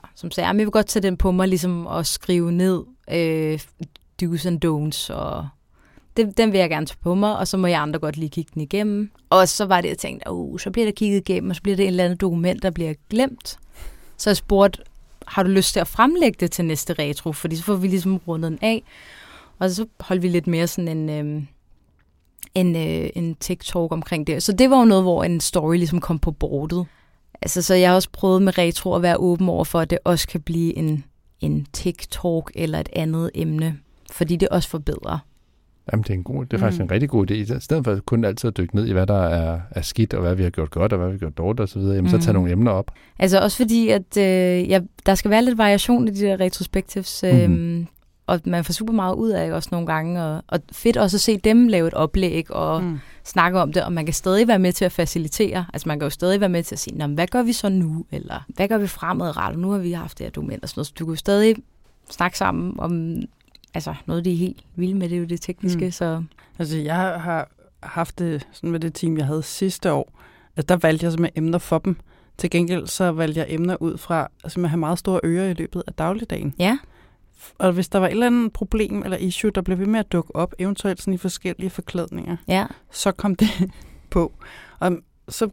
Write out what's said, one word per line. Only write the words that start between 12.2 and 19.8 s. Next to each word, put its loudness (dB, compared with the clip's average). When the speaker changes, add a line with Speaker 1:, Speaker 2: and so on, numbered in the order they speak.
Speaker 1:
dokument, 0
der 2
bliver -4
glemt." -2
Så 0
jeg 4
spurgte, 4
"Har 0
du 4
lyst 4
til 0
at -2
fremlægge 4
det 0
til -2
næste -2
retro?" -4
Fordi -4
så -6
får 0
vi 0
ligesom 0
rundet -4
den -8
af. 0
Og 2
så -4